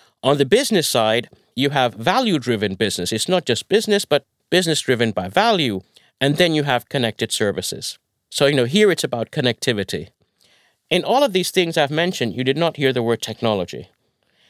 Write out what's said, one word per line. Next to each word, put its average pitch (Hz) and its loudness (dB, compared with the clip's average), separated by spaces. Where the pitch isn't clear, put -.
On 147 2
the 135 2
business 202 2
side, 113 2
you 135 0
have 127 0
value-driven 123 0
business. 92 -2
It's - -4
not 180 0
just - -2
business, 208 0
but 143 0
business 165 0
driven 117 0
by 98 -4
value. 160 0
And 143 2
then 170 4
you 151 2
have 127 0
connected 120 -2
services. - -4
So, - 0
you 143 2
know, 123 2
here 190 4
it's - -2
about 117 -6
connectivity. 110 -2
In 175 0
all 254 2
of 247 0
these 180 -2
things 170 0
I've 143 2
mentioned, 151 -2
you 127 -6
did 135 0
not 165 0
hear 135 0
the 123 -2
word 113 0
technology. 101 -4